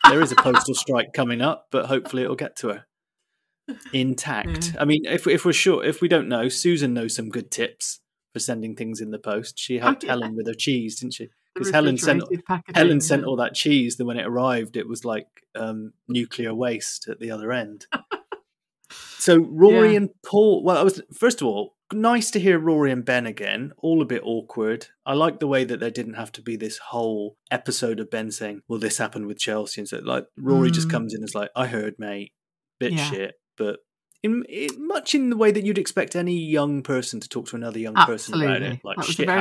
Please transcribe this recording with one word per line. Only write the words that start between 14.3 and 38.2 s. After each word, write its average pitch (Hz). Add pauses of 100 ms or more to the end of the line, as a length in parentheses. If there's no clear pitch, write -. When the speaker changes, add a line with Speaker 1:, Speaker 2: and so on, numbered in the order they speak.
Speaker 1:
it 113
was 113
like, 110 (280)
um, 110 (160)
nuclear 120
waste 117
at 110
the 113
other 110
end. 107
Speaker 2:
<laughs> - (1200)
Speaker 1:
So 175
Rory 208
Speaker 2:
Yeah. 208
Speaker 1:
and 202 (160)
Paul. 208
Well, 175
I 143
was, 185 (120)
first 247
of 135
all, 104 (160)
nice 226
to 208
hear 180
Rory 156
and 127
Ben 123
again. 107
All 165
a 143
bit -
awkward. 113 (180)
I 135
like 156
the 156
way 135
that 117
there 117
didn't 117
have 113
to 113
be 113
this 110
whole 110 (160)
episode 120
of 110
Ben 110
saying, 104
"Well, 113
this 107
happened 107
with 107
Chelsea," 107
and 101
so, -
like, - (120)
Rory 170
just 160
Speaker 2:
Mm. 160
Speaker 1:
comes 113
in 110
and 107
is -
like, 104
"I 127
heard, 107
mate. 101 (480)
Bit 202
Speaker 2:
Yeah. 151
Speaker 1:
shit," 98 (220)
but 104 (420)
in, 233
in, 269
much 330
in 262
the 233
way 214
that 196
you'd 202
expect -
any 175
young 147
person 127
to -
talk 117
to 123
another 117
young 110
person 123